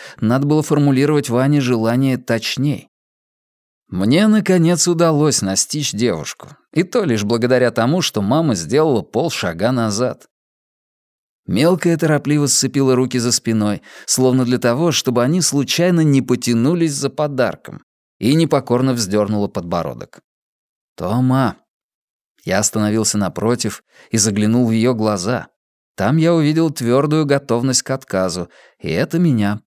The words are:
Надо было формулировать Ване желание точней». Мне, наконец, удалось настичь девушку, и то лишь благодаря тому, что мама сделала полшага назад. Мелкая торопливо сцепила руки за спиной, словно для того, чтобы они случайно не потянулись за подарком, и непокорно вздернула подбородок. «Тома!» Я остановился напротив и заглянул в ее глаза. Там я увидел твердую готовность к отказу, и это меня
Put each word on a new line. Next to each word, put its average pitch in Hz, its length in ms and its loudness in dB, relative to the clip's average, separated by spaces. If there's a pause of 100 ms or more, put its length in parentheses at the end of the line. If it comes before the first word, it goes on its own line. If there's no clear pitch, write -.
(220)
Надо 127 240 2
было 151 160 2
формулировать 143 680 2
Ване 131 300 2
желание 123 580 0
точней». 127 720 -4 (960)
Мне, 127 400 2
наконец, 180 600 2
удалось 160 540 2
настичь 104 520 -4
девушку, 101 560 -4 (220)
и 160 120 0
то 208 200 -2
лишь 113 200 0
благодаря 120 480 2
тому, 127 320 0
что - 180 -4
мама 135 320 0
сделала 113 480 0
полшага 104 680 -4
назад. 117 560 -4 (1200)
Мелкая 170 500 2
торопливо 151 480 0
сцепила 135 500 0
руки 127 220 0
за 120 140 -2
спиной, 107 500 -2 (240)
словно 127 400 2
для 123 140 0
того, 127 320 0
чтобы 123 320 0
они 160 180 0
случайно 165 600 0
не 139 200 4
потянулись 131 720 0
за 139 160 -4
подарком, 131 760 -4 (360)
и 127 160 2
непокорно 135 580 0
вздернула 104 540 -2
подбородок. 85 720 -8 (760)
«Тома!» 123 600 0 (880)
Я 92 160 -2
остановился 107 580 -2
напротив 104 640 -4 (280)
и 113 80 0
заглянул 110 480 2
в 113 40 0
ее 113 220 2
глаза. 107 540 -2 (520)
Там 110 160 2
я 165 180 2
увидел 160 360 2
твердую 147 560 0
готовность 135 560 0
к - 100 -10
отказу, 92 580 -4 (300)
и - 100 -8
это 131 300 -2
меня 110 460 0